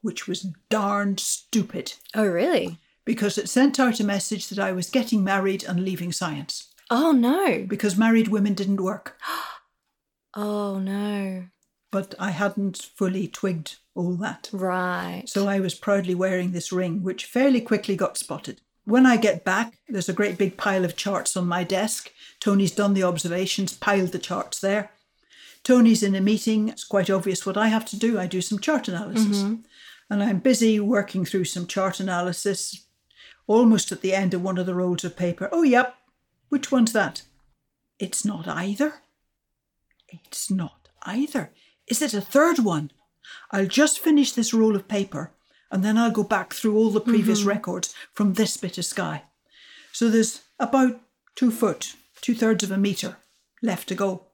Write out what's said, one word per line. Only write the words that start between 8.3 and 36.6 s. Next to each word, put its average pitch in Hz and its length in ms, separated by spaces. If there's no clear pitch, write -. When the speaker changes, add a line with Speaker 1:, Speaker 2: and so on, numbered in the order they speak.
Speaker 1:
didn't 196 280
work. 185 360
Speaker 2:
<gasps> - 0
Oh, 208 440
no. 196 680
Speaker 1:
But 196 260
I 196 140
hadn't 196 640
fully 185 320
twigged 175 480
all 180 220
that. - 360
Speaker 2:
Right. 180 760
Speaker 1:
So 202 200
I 196 120
was 185 160
proudly 190 400
wearing 185 380
this 170 180
ring, 185 320
which 185 220
fairly 254 360
quickly 208 340
got 190 220
spotted. - 420
When 247 220
I 247 120
get 208 280
back, 208 320
there's 196 220
a 185 40
great 202 260
big 190 180
pile 190 280
of 175 100
charts 196 420
on 180 80
my 175 180
desk. 196 480
Tony's 196 320
done 202 240
the 190 80
observations, 180 760
piled 190 340
the 185 60
charts - 420
there. 202 300
Tony's 226 380
in 196 140
a 190 40
meeting. 214 480
It's - 160
quite 196 280
obvious 185 340
what 190 100
I 214 120
have 220 180
to - 100
do. 220 240
I 180 60
do 180 160
some 208 160
chart 302 300
analysis. 202 560
Speaker 2:
Mm-hmm. 226 180
Speaker 1:
And 202 140
I'm 202 160
busy 226 400
working 202 460
through 185 200
some 175 220
chart 190 320
analysis. 180 880
Almost 220 460
at 185 100
the 190 140
end 190 180
of 180 80
one 185 160
of 180 80
the 185 80
rolls 180 320
of 170 100
paper. 175 360
Oh, 339 120
yep, 247 320
which 285 180